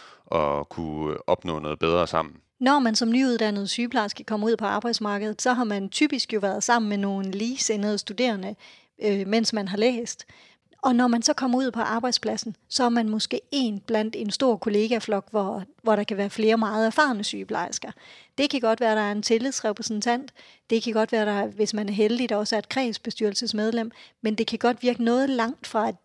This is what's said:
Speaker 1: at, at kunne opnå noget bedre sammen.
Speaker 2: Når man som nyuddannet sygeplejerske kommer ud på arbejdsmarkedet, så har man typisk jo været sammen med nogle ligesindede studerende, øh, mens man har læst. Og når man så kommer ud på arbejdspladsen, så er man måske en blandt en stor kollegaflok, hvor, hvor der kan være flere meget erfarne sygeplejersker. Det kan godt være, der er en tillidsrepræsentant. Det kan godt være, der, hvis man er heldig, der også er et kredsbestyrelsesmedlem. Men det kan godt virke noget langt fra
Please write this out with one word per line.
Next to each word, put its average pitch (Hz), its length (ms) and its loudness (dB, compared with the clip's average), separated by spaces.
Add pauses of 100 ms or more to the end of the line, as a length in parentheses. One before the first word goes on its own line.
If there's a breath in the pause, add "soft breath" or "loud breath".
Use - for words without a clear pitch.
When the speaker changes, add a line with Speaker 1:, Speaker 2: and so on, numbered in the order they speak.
(320 loud breath)
Speaker 1:
at, 73 280 0
at 73 100 -8
kunne 76 600 -6
opnå 85 300 -2
noget 76 200 -6
bedre 82 280 2
sammen. 80 280 -2 (240)
Speaker 2:
Når 269 200 4
man 226 160 2
som 226 160 0
nyuddannet 226 580 0
sygeplejerske 233 540 -4
kommer 214 240 -2
ud 226 100 2
på 220 80 -4
arbejdsmarkedet, 214 760 -4
så 254 120 2
har 240 100 0
man 202 260 -4
typisk 285 440 0
jo 214 60 2
været 202 240 0
sammen 233 260 4
med 202 80 -2
nogle 196 340 -2
ligesindede 214 680 -2
studerende, 208 580 -2 (480 loud breath)
øh, 196 240 2
mens 220 260 2
man 202 140 -2
har 190 100 -6
læst. 233 480 0 (580 soft breath)
Og 262 120 4
når 247 120 6
man 233 140 4
så 294 120 2
kommer 254 240 0
ud 262 140 0
på 226 80 -4
arbejdspladsen, 226 760 -2 (140)
så - 140 0
er 240 60 6
man 233 200 2
måske 220 320 -2 (100)
en 233 280 0
blandt 220 360 0
en 208 160 -4
stor 240 260 2
kollegaflok, 214 720 0
hvor, 196 320 0 (200)
hvor 220 120 4
der 208 80 2
kan 202 140 -4
være 202 120 0
flere 220 280 2
meget 220 280 2
erfarne 226 380 2
sygeplejersker. 202 680 -6 (460 loud breath)
Det 285 120 2
kan 262 120 -2
godt 226 180 2
være, 220 160 4
der 214 60 2
er 208 100 0
en 208 100 -4
tillidsrepræsentant. 233 1120 -2 (360 loud breath)
Det 226 140 2
kan 233 100 -2
godt 220 180 2
være, 214 140 2
der, 202 220 0
hvis 202 260 -2
man 208 160 -4
er 214 40 -2
heldig, 220 360 2
der 226 60 0
også 208 200 0
er 208 40 2
et - 100 -8
kredsbestyrelsesmedlem. 226 1200 -2 (300 loud breath)
Men 220 140 0
det 226 120 -2
kan 226 120 -6
godt 247 240 2
virke 240 200 2
noget 254 260 2
langt 247 380 -2
fra 220 240 0 (140)